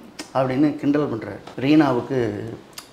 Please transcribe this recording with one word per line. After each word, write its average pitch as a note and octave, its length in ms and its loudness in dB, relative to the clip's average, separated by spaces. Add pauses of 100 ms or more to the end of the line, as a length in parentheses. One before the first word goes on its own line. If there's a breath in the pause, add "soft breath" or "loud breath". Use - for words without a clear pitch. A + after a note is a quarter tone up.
(340)
அப்படின்னு C3+ 420 2
கிண்டல் C#3+ 380 0
பண்றாரு. G2+ 480 -10
ரீனாவுக்கு B2+ 840 2 (500)